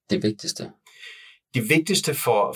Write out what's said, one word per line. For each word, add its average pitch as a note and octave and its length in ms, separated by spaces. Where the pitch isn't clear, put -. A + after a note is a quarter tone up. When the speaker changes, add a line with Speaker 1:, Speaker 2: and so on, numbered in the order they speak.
Speaker 1:
det F#3+ 140
vigtigste? - 480
Speaker 2:
Det A#2 160
vigtigste D#3+ 440
for, G#2+ 420